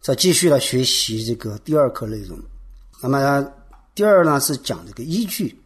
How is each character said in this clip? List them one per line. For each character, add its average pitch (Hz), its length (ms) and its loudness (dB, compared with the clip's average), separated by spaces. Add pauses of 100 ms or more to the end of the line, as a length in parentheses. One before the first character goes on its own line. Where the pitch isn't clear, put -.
再 139 140 -2
继 180 180 2
续 170 160 4
来 143 120 6
学 127 240 -2
习 113 400 -2
这 117 100 -2
个 110 240 -10
第 151 160 -4
二 143 180 2
课 - 140 -8
内 107 120 -8
容。 90 200 -14 (640)
那 123 60 -2
么 139 360 2 (480)
第 208 120 0
二 190 200 8
呢， 147 140 4
是 135 180 -2
讲 - 300 -8
这 - 60 -18
个 113 100 -14
依 170 240 -2
据。 - 400 -6